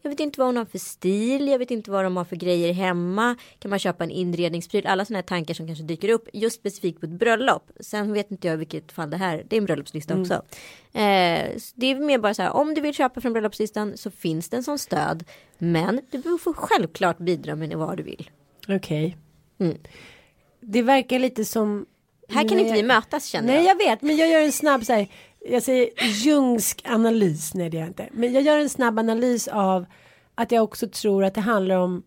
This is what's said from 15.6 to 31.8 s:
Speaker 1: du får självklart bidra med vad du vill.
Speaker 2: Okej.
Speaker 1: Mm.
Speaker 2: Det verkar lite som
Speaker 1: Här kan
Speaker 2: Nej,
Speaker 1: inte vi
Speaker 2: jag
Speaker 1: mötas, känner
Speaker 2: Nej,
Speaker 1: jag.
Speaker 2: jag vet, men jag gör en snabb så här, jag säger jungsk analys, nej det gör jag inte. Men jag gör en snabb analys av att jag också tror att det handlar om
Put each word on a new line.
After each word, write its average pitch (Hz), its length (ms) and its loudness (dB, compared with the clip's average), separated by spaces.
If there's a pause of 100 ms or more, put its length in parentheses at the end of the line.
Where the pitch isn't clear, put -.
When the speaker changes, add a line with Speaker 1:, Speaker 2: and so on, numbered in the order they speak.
Speaker 1:
du 330 260 -4
får 330 160 -2
självklart 185 640 0
bidra 156 380 -4
med 160 200 -6
vad 160 220 -4
du - 60 -8
vill. - 260 -14 (380)
Speaker 2:
Okej. 175 500 -2 (420)
Speaker 1:
Mm. 165 180 0 (840)
Speaker 2:
Det 240 200 0
verkar 262 380 4
lite 254 260 0
som 208 400 -2 (440)
Speaker 1:
Här 233 180 2
kan 370 100 4
Speaker 2:
Nej, - 20 6
Speaker 1:
inte 226 140 2
vi 214 60 4
Speaker 2:
jag 214 80 2
Speaker 1:
mötas, 254 380 2
känner 220 220 -2
Speaker 2:
Nej, 302 180 4
Speaker 1:
jag. 381 160 6
Speaker 2:
jag 359 80 4
vet, 220 120 2
men 302 160 2
jag 320 120 4
gör 320 120 6
en 302 100 4
snabb 269 340 2
så 247 80 2
här, 202 140 2 (420)
jag 233 140 2
säger 254 260 2 (360)
jungsk 262 600 4
analys, 220 680 2
nej 175 160 -4
det 160 80 -6
gör 160 60 -4
jag 170 60 -8
inte. - 220 -12
Men 240 220 -2
jag 269 100 4
gör 302 160 6
en 294 100 0
snabb 233 300 0
analys 226 480 0
av 190 380 0 (500)
att 233 160 -2
jag 226 120 4
också 214 240 -4
tror 196 360 2
att 190 100 2
det 214 80 -2
handlar 190 340 2
om 180 320 0